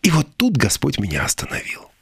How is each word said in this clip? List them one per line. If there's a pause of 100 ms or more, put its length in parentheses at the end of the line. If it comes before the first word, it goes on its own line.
И
вот
тут
Господь
меня
остановил. (120)